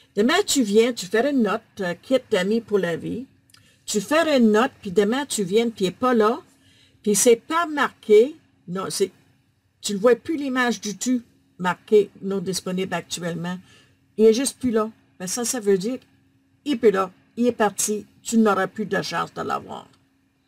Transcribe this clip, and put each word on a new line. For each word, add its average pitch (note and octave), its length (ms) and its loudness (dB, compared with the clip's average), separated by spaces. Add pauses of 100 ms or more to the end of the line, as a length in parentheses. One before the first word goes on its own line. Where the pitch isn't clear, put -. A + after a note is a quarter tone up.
(160)
Demain, D4+ 280 2
tu C#4 180 0
viens, A3+ 300 4
tu F#3+ 140 -10
fais A#3 240 0
une C4 120 2
note, G#3+ 200 -2 (180)
euh, F3 140 -4
kit B3+ 240 0 (120)
d'amis G#3 300 0
pour G#3 180 -2
la E3+ 180 -2
vie. F#3 300 -8 (600)
Tu G#3 140 -4
fais D4+ 360 2
une A3+ 140 6
note, A3+ 300 2
puis G3+ 100 -12
demain, G#3+ 340 0
tu G#3+ 200 -6
viens, A3+ 260 0
puis G#3 140 -6
il F3+ 40 2
n'est F3+ 40 -6
pas B3+ 220 0
là. A3+ 260 2 (640)
Puis G#3 120 0
c'est A#3 220 4
pas D#4+ 300 -2
marqué. C4+ 680 2 (320)
Non, F#3 220 -8
c'est... - 240 -4 (680)
Tu - 120 -8
le G3 80 -6
vois A#3 160 4
plus D#4+ 200 -6
l'image B3+ 440 -2
du G#3 160 -8
tout B3 260 -2 (360)
marqué F#3 520 0 (100)
non F#3+ 200 -4
disponible F#3 540 -6
actuellement. E3+ 640 -8 (600)
Il G#3+ 80 4
est A3 100 8
juste C4 240 -4
plus B3 140 -4
là. A3 180 -2 (300)
Ben F#3 80 -10
ça, A#3+ 160 -6
ça A#3+ 160 -6
veut G3+ 180 2
dire A#3+ 220 -6 (640)
il C#4+ 80 -2
est B3 40 -2
plus A3+ 140 4
là. F#3+ 220 0 (240)
Il A#3+ 100 0
est A#3 60 2
parti. G#3 540 -2 (160)
Tu A3+ 160 -2
n'auras F#3+ 280 4
plus G#3 200 -8
de F3+ 160 -4
chance E3 300 -6
de E3 100 -10
l'avoir. - 460 -10 (600)